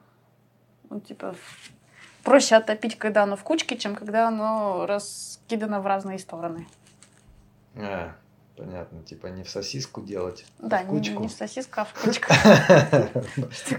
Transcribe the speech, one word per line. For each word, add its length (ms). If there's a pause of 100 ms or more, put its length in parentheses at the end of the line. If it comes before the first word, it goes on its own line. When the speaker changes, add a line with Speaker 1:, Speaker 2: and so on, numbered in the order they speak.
(880)
Speaker 1:
ну, 120
типа, 340 (880)
проще 320
отопить, 420
когда 260
оно 120
в 80
кучке, 340
чем 180
когда 340
оно 560
раскидано 960
в 40
разные 320
стороны. 480 (1080)
Speaker 2:
А, 400 (400)
понятно. 480
Типа 240
не 160
в 60
сосиску 520
делать, 440 (140)
а 80
Speaker 1:
Да, 160
Speaker 2:
в 40
кучку? 280
Speaker 1:
не, 80
не 40
в 60
сосиску, 480
а 40
в 160
кучку. 300
Speaker 2:
<laughs> 1200
Speaker 1:
Что, 280